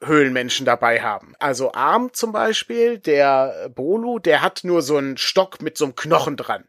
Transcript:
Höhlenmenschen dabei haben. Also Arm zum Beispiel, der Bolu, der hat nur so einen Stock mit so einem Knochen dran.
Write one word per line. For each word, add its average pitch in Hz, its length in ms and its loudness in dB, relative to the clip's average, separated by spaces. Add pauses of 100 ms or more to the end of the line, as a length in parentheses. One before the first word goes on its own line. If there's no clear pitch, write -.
Höhlenmenschen 131 600 2
dabei 120 380 2
haben. 107 380 -6
Also 131 320 -2
Arm 208 400 0
zum 226 180 -4
Beispiel, 226 680 -2
der 135 760 2
Bolu, 226 460 -4
der 151 200 4
hat 180 220 -2
nur 175 200 2
so 143 140 0
einen 139 200 -4
Stock - 440 -2
mit 156 160 -8
so 147 100 -2
einem 131 100 -6
Knochen 151 400 0
dran. 107 320 -8